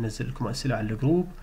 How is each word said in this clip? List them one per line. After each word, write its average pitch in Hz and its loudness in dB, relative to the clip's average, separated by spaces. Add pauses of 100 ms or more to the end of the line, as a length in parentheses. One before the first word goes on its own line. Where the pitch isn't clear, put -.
ننزل 117 -2
لكم 131 -4
أسئلة 120 0
على 107 -2
الجروب، 165 4 (140)